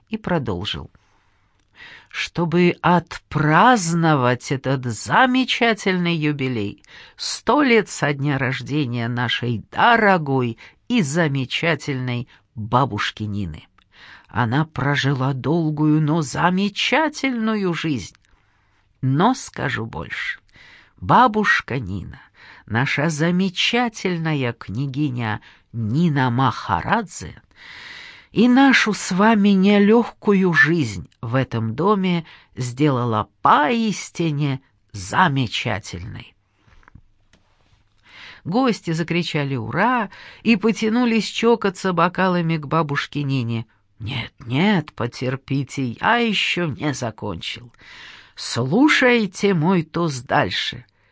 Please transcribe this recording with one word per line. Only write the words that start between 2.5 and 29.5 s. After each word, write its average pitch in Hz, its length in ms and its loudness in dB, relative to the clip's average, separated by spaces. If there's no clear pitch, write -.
отпраздновать 165 1700 2
этот 131 340 -2
замечательный 202 1300 0
юбилей, 131 680 -4
сто - 480 0
лет 233 260 4
со 147 240 -2
дня 139 240 -2
рождения 123 720 -4
нашей 120 640 -4
дорогой 170 840 2
и 240 140 2
замечательной 139 1300 -2
бабушки 110 680 -2
Нины. 98 440 -8
Она 123 380 -2
прожила 135 680 -2
долгую, 151 680 2
но 156 200 2
замечательную 214 1500 -2
жизнь. 147 420 -4
Но 151 320 2
скажу 127 520 -6
больше. - 540 -10
Бабушка 208 840 2
Нина, 95 420 -10
наша 139 440 -2
замечательная 170 1400 -2
княгиня 123 880 -4
Нина 131 580 2
Махарадзе, 127 1120 -2
и 226 160 4
нашу 247 460 4
с - 180 -6
вами 202 380 4
нелёгкую 202 1040 4